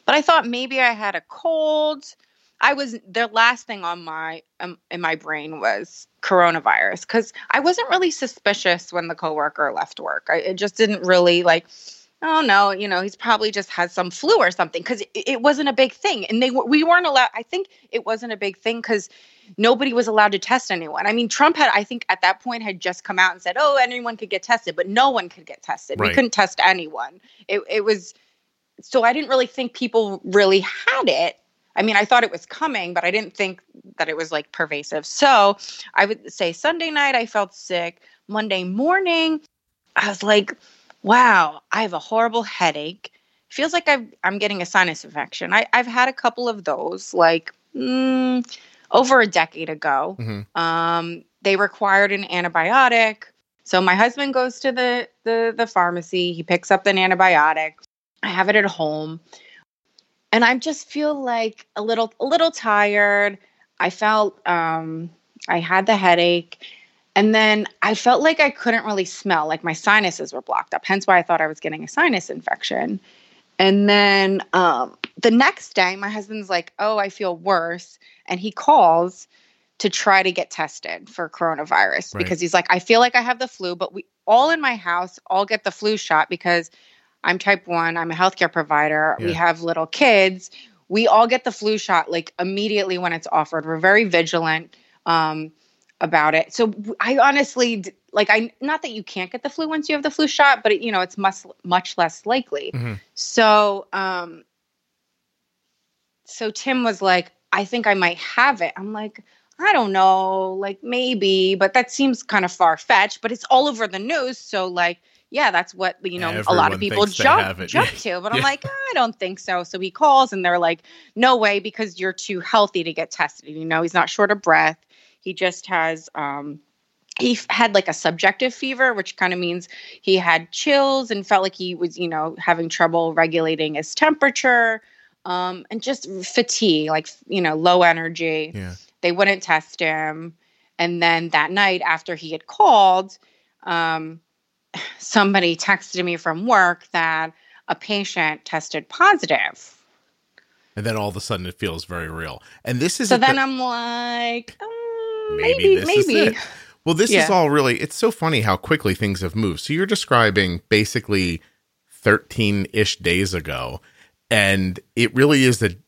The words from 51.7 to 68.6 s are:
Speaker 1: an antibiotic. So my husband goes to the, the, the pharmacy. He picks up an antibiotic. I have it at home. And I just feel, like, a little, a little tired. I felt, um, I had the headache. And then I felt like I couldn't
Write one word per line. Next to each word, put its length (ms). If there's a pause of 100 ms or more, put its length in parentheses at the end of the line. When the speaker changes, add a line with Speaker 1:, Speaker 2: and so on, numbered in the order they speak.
Speaker 1:
an 120
antibiotic. 960 (420)
So 160
my 140
husband 400
goes 260
to 120
the, 360 (160)
the, 320
the 100
pharmacy. 680
He 80
picks 280
up 160
an 100
antibiotic. 760 (500)
I 60
have 220
it 60
at 100
home. 540 (1120)
And 120
I 100
just 320
feel, 340
like, 440 (100)
a 60
little, 360
a 60
little 260
tired. 840 (440)
I 100
felt, 580
um, 640 (380)
I 120
had 240
the 120
headache. 680 (500)
And 200
then 320 (160)
I 120
felt 280
like 180
I 80
couldn't 380